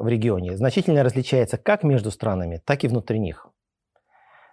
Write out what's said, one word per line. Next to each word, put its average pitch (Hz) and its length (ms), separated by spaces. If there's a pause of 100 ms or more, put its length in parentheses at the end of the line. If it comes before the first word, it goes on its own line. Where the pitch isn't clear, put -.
в 110 80
регионе 104 480
значительно 139 480
различается 123 520
как - 280
между 120 260
странами, 90 560
так 143 160
и 131 60
внутри 110 320
них. 90 260 (1080)